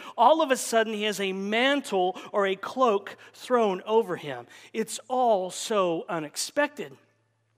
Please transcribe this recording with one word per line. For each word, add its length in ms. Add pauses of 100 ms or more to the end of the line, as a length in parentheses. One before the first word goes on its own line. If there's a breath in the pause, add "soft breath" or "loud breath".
(180 loud breath)
all 240
of 100
a 60
sudden 360
he 100
has 160
a 140
mantle 840 (140 loud breath)
or 160
a 80
cloak 600 (160 loud breath)
thrown 520
over 300
him. 320 (240 loud breath)
It's 280 (100)
all 420
so 560
unexpected. 880 (640)